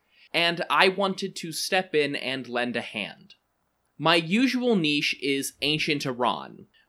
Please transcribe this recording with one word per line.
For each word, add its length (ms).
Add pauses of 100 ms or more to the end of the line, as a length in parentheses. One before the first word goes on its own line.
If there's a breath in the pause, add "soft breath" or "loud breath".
(340 soft breath)
and 340
I 200
wanted 480
to 160
step 420
in 220
and 320
lend 260
a 60
hand. 540 (640)
My 180
usual 580
niche 480
is 300 (100)
ancient 420
Iran, 640 (220 soft breath)